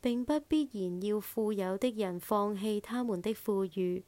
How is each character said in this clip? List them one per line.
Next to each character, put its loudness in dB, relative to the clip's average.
並 0
不 2
必 2
然 -2
要 2
富 0
有 0
的 2
人 -2
放 2
棄 -2
他 -4
們 0
的 0
富 0
裕。 -2